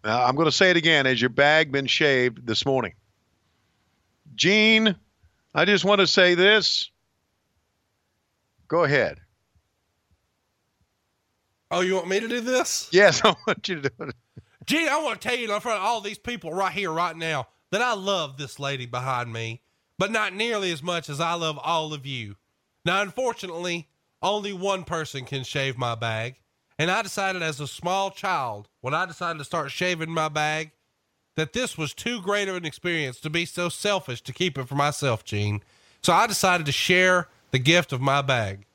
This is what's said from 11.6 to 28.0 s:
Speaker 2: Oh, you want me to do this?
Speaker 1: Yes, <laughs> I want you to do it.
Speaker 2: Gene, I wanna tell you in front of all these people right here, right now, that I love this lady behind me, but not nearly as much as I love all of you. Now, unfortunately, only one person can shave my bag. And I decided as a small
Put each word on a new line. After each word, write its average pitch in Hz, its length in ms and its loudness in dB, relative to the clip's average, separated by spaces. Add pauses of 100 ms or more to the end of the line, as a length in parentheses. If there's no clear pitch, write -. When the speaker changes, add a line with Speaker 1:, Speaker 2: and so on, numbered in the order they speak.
Speaker 2:
Oh, 175 100 0
you 185 140 2
want 175 120 -2
me 190 120 0
to 226 80 -6
do 247 140 -4
this? 247 500 -2
Speaker 1:
Yes, 175 300 8
<laughs> - 40 2
I 185 100 6 (120)
want - 200 -4
you 156 140 -6
to 135 80 -2
do - 140 -12
it. 143 120 -12 (500)
Speaker 2:
Gene, 320 220 0
I 294 140 0
wanna 240 160 -4
tell 247 180 -4
you 226 180 -4
in 208 80 -2
front 214 180 -2
of 185 60 -4
all 226 160 -2
these 202 180 -10
people 175 340 -10
right 185 180 0
here, 185 200 -4
right 165 240 -2
now, 160 320 -4 (240)
that 208 100 0
I 247 120 2
love 185 440 -4
this 139 220 -12
lady 139 260 -6
behind 123 460 -4
me, 113 300 -8 (360)
but 196 140 -2
not 214 240 -2
nearly 208 360 -2
as 147 120 -8
much 170 260 -6
as 143 120 -8
I 165 120 0
love 160 240 -4
all 156 360 -2
of 135 120 -12
you. 117 300 -10 (500)
Now, 185 160 2
unfortunately, 180 880 -6 (340)
only 202 320 -2
one 190 300 -2
person 156 420 -6
can 135 180 -8
shave 135 340 -4
my 120 180 -2
bag. 113 400 -6 (440)
And 160 100 0
I 208 140 0
decided 190 400 -4
as 151 160 -4
a 147 80 -6
small 190 420 -2